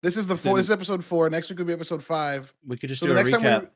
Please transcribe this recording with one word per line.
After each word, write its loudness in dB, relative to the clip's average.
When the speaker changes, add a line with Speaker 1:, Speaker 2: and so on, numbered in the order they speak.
Speaker 1:
this 0
is -4
the 0
Speaker 2:
it's -4
Speaker 1:
four, 2
Speaker 2:
in 4
Speaker 1:
this 2
is 2
episode -2
four. 2
Next -4
week -10
will -2
be -2
episode -6
five. -4
Speaker 3:
We -6
could -8
just -6
Speaker 1:
So 0
Speaker 3:
do 4
Speaker 1:
the 6
Speaker 3:
a 4
Speaker 1:
next 4
time 4
we, 4
Speaker 3:
recap. 2